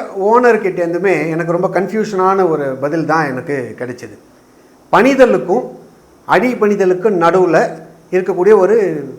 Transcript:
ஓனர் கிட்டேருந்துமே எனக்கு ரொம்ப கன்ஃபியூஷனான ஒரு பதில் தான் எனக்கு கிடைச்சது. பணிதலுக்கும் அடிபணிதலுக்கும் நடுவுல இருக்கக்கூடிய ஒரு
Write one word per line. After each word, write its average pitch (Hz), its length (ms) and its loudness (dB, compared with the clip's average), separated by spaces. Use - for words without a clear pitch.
ஓனர் 233 380 4
கிட்டேருந்துமே 170 680 -2
எனக்கு 165 240 -4
ரொம்ப 175 280 -2
கன்ஃபியூஷனான 196 680 -2
ஒரு 143 320 -4
பதில் 147 260 -4
தான் 151 220 0
எனக்கு 127 500 -8
கிடைச்சது. 120 400 -12
பணிதலுக்கும் 220 760 2
அடிபணிதலுக்கும் 196 920 0
நடுவுல 165 500 2
இருக்கக்கூடிய 190 460 2
ஒரு 180 480 0